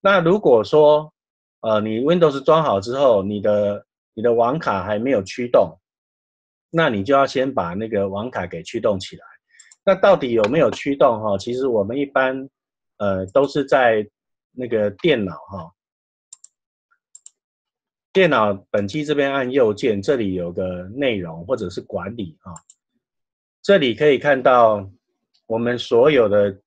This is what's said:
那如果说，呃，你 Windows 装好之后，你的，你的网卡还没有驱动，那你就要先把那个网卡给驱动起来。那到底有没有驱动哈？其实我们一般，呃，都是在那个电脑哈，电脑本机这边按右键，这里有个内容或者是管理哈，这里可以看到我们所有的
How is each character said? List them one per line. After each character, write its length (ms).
那 180
如 200
果 240
说， 500
呃， 200
你 180
Windows 440
装 200
好 160
之 160
后， 260
你 200
的， 440
你 100
的 100
网 240
卡 240
还 160
没 140
有 100
驱 260
动， 300
那 180
你 140
就 100
要 140
先 260
把 200
那 140
个 200
网 240
卡 160
给 160
驱 160
动 200
起 180
来。 80
那 80
到 220
底 160
有 140
没 140
有 120
驱 240
动 260
哈？ 160
其 160
实 140
我 160
们 140
一 80
般， 440
呃， 300
都 200
是 180
在 420
那 160
个 220
电 340
脑 100
哈， 380
电 160
脑 240
本 180
机 160
这 120
边 180
按 160
右 240
键， 280
这 140
里 180
有 180
个 320
内 340
容 280
或 100
者 140
是 120
管 340
理 260
哈， 120
这 160
里 160
可 140
以 100
看 240
到 460
我 100
们 200
所 340
有 180
的 380